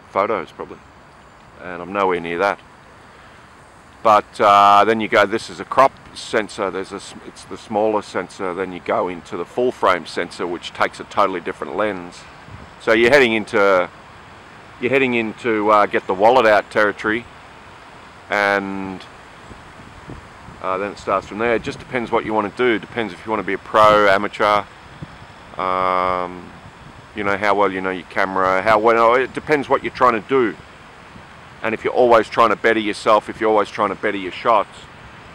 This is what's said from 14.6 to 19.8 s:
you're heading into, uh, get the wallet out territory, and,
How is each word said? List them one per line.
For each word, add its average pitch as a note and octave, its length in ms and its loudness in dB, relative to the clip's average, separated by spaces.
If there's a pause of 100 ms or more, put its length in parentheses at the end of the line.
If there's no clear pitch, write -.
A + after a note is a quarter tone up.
you're A#2+ 120 -4
heading C3 240 0
into, A2 560 -2
uh, G#2 160 4
get A2 200 -4
the G2+ 60 -2
wallet A2+ 320 4
out G#2 260 2
territory, G#2+ 540 -2 (1040)
and, G2 720 -2 (1600)